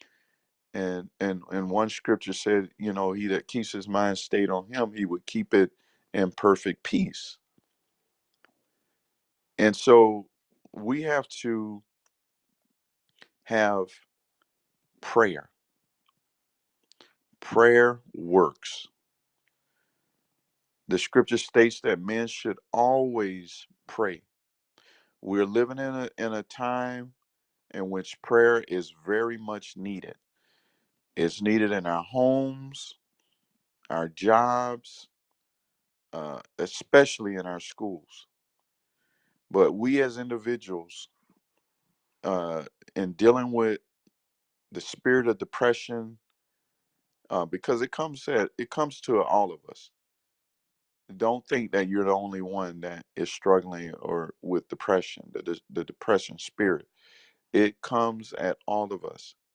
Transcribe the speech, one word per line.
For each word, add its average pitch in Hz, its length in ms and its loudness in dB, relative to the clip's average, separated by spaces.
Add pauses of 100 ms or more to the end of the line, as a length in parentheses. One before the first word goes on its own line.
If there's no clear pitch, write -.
(720)
And, 92 360 -6 (100)
and, 95 320 -4
and 92 180 -4
one 107 200 0
scripture 104 440 -2
said, 101 440 0
you 104 160 -4
know, 95 200 -2
"He 104 140 -6
that 95 200 -2
keeps 113 240 -6
his 98 160 -8
mind 101 300 0
stayed 101 320 0
on 95 220 -4
him, 117 220 -4
he 104 120 -4
would 87 200 -6
keep 110 280 -6
it 95 180 6 (420)
in 95 180 0
perfect 95 520 2
peace." - 540 -4 (2250)
And 107 180 4
so 110 520 8 (440)
we 127 320 -6
have 147 240 -2 (160)
to 107 400 -6 (1600)
have 104 440 0 (1160)
prayer. 101 480 0 (1900)
Prayer 120 600 6 (120)
works. - 760 0 (2000)
The 90 120 0
scripture 120 380 2
states 117 440 4
that 92 200 -2
men 113 260 -4
should 110 300 -8 (160)
always 117 920 -2 (200)
pray. 95 360 -6 (1000)
We're 101 240 0
living 120 340 0
in 135 160 -6
a, 127 220 -6
in 113 160 -4
a 104 100 -6
time 123 680 -8 (600)
in 95 160 -6
which 95 320 -10
prayer 117 460 6
is 90 260 -6 (120)
very 113 320 -2
much 107 400 -12
needed. 95 380 -10 (1000)
It's 85 260 -2
needed 107 300 4
in 95 140 -2
our 85 180 -2
homes, 135 920 -2 (920)
our 82 200 -4
jobs, 120 1000 0 (1040)
uh, 76 260 -10 (200)
especially - 760 2
in 92 100 -6
our 87 140 -8
schools. - 680 -12 (1200)
But 90 220 6
we 131 280 0
as 123 160 -2
individuals, 107 920 -8 (1120)
uh, 85 400 -4 (320)
in 92 180 -4
dealing 120 380 4
with 113 280 -2 (920)
the 87 100 -12
spirit 127 460 0
of 107 100 2
depression, 117 800 -2 (1120)
uh, 90 160 -2
because 117 360 -2
it - 100 -4
comes 151 360 -8
at, 117 300 -2
it 120 120 -8
comes 147 320 -4
to 110 200 2
all 98 320 2
of 76 60 -18 (100)
us. - 220 -20 (1300)
Don't 117 280 -2
think 120 280 -4
that 98 160 2
you're 101 160 0
the 98 100 2
only 98 260 -6
one 92 400 -8
that 87 240 -12 (120)
is 85 120 -4
struggling 90 680 0
or 85 460 -6
with 87 280 -4
depression, - 640 -2
the, - 100 -10
the, 85 160 -6 (100)
the 87 140 -6
depression - 560 -2
spirit. 92 480 -2 (640)
It 104 300 2
comes 113 520 -2
at - 320 -4
all 104 280 -4
of 92 100 -12
us. - 320 -16 (200)